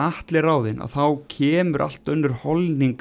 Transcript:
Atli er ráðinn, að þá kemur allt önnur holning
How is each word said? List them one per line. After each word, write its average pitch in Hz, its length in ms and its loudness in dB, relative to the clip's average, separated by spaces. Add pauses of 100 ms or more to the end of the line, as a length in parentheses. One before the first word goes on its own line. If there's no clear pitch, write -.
Atli 170 320 -2
er 156 80 2
ráðinn, 120 340 0
að - 140 -8
þá 143 80 0 (240)
kemur 151 560 0
allt 147 260 -6
önnur 147 240 0
holning 139 680 0